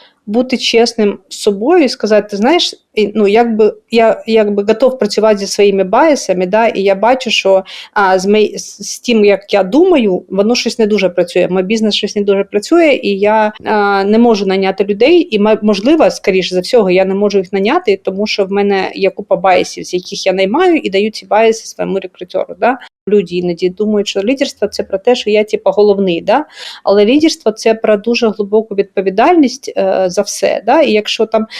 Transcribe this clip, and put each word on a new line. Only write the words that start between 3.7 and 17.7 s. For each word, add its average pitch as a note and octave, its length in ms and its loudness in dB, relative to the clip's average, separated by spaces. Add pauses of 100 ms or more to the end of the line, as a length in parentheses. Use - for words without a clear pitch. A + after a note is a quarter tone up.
я, A3+ 360 2
якби, G#3 360 0
готов B3+ 360 0
працювати G#3 400 0
зі G3 80 -6
своїми G3+ 380 2
байсами, G3 600 0
да, G#3+ 200 2
і G3 160 -2
я G3 120 2
бачу, A3+ 360 0
що, F#3+ 340 2 (280)
а, F#3+ 260 2
з F#3 80 -2
мей-, G#3 320 2
з, - 340 -14
з - 60 -14
тим, A3+ 260 0
як G3+ 300 0
я G3 80 2
думаю, A#3+ 640 2
воно G3+ 260 0
щось B3 240 -4
не A3+ 80 2
дуже G3 220 0
працює. F3+ 420 -2
Мій F#3 120 0
бізнес G#3+ 320 -2
щось - 220 -4
не G#3 60 -2
дуже G3 220 0
працює, D4 580 2
і G3+ 160 -2
я, G#3+ 340 2 (120)
а, G3+ 400 0
не G#3 140 2
можу A3+ 280 2
найняти F#3+ 380 0
людей, A#3+ 460 2
і, G#3+ 80 0
ма-, G#3+ 240 2
можливо, G#3+ 480 2
скоріше F#3 440 -2
за F#3 60 0
всього, F#3+ 300 0
я F#3 140 4
не F#3+ 100 -2
можу G3+ 240 0
їх F#3 140 -6
найняти, G3+ 500 0